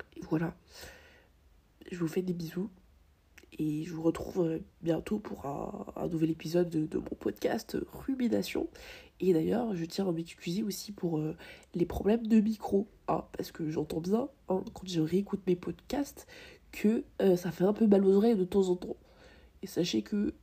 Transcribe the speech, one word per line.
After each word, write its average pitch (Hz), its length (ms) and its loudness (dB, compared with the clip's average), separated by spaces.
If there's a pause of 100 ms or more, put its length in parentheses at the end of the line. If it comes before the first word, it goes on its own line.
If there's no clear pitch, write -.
(160)
Et - 140 -14
voilà, 165 260 0 (1400)
je 180 60 -8
vous 170 100 0
fais 180 140 -2
des 185 120 -2
bisous 170 360 -6 (880)
et 156 280 -2
je 175 80 -8
vous 160 80 -6
retrouve, 165 440 2
euh, 160 140 0 (220)
bientôt 165 380 0
pour - 260 -10
un, - 400 -6 (100)
un 156 120 -4
nouvel 160 240 2
épisode 170 380 0
de, 156 160 0
de - 120 -4
mon - 220 -6
podcast, - 560 -2
euh, - 160 -4
Rumination. 240 800 -2 (500)
Et 180 140 4
d'ailleurs, 196 420 0
je 165 100 -4
tiens 190 220 -4
à 180 40 0
m'excuser 170 500 -4
aussi 208 300 -6
pour, 170 260 -4
euh, 156 180 -4 (380)
les 175 120 0
problèmes 220 420 2
de 220 120 8
micro, 208 480 2 (200)
hein, 160 180 0 (100)
parce - 160 -6
que 156 180 -4
j'entends 156 320 -2
bien, 220 280 0 (200)
hein, 185 140 0 (100)
quand - 140 -14
je 180 120 0
réécoute 185 480 0
mes 180 80 4
podcasts, - 720 -6 (440)
que, 220 320 2 (180)
euh, 190 140 6
ça 175 160 -2
fait 180 120 -2
un 208 100 6
peu 220 140 4
mal 196 180 8
aux 190 80 8
oreilles 220 220 6
de 185 80 2
temps 190 260 4
en 180 60 2
temps. 226 220 -8 (640)
Et 190 40 -10
sachez 190 360 0
que 208 400 -2